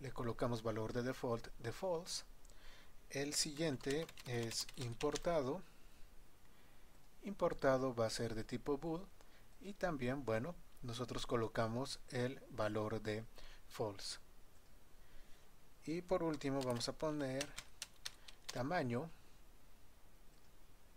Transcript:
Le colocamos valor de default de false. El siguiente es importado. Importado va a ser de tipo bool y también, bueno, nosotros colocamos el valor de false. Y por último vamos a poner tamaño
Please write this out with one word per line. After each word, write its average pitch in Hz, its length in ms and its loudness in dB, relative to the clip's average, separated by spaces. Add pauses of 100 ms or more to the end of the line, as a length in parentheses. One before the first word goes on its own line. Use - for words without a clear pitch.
Le 131 100 -4
colocamos 117 500 2
valor 110 300 2
de 123 100 2
default 120 460 2 (120)
de 117 120 0
false. 180 520 0 (840)
El 143 260 0
siguiente 147 720 2 (200)
es 117 400 0 (100)
importado. 147 880 2 (1600)
Importado 135 680 6
va 117 120 6
a 110 40 2
ser 117 240 2
de 113 80 0
tipo 139 360 2
bool 165 280 0 (540)
y 202 140 -6
también, 139 500 2
bueno, 117 300 4 (260)
nosotros 120 460 0
colocamos 117 800 4
el 127 400 2
valor 110 540 2
de 107 220 2 (440)
false. - 500 -2 (1700)
Y 165 160 0
por 175 220 4
último 139 400 4
vamos 120 260 4
a 120 60 0
poner 139 520 2 (1040)
tamaño 135 600 2 (1900)